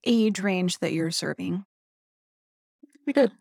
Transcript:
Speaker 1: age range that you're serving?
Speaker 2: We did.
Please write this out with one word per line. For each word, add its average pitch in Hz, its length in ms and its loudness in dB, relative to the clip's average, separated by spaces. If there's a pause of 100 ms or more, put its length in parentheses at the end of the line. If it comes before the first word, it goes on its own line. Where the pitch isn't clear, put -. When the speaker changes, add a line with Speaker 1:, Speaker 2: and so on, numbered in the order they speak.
Speaker 1:
age 220 380 2
range 185 380 0
that - 120 -2
you're 160 200 -2
serving? 175 520 -6 (1400)
Speaker 2:
We 285 60 -2
did. 254 280 4